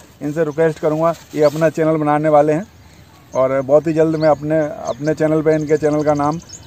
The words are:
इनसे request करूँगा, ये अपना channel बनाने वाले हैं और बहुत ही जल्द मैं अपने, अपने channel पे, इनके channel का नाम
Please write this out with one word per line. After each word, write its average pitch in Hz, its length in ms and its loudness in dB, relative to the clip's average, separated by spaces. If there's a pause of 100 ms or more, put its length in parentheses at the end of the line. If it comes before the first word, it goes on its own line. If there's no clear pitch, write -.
(220)
इनसे 151 220 -4
request 156 340 -2
करूँगा, 160 360 0 (200)
ये 147 80 0
अपना 151 260 2
channel 160 280 0
बनाने 151 320 0
वाले 151 240 4
हैं 175 140 -4 (680)
और 131 260 0
बहुत 143 260 2
ही 165 60 -2
जल्द 160 240 0
मैं 156 120 0
अपने, 151 320 0
अपने 147 540 -6
channel 156 280 0
पे, 156 120 2
इनके 151 220 0
channel 151 260 -2
का 147 120 2
नाम 147 260 -2 (260)